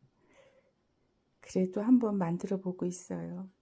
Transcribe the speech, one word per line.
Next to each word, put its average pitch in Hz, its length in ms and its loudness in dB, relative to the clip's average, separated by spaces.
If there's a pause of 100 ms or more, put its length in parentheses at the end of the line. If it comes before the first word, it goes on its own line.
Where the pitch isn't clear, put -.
(1400)
그래도 185 400 -2
한번 226 360 6
만들어 185 440 -2
보고 180 240 -4
있어요. 180 640 -8 (120)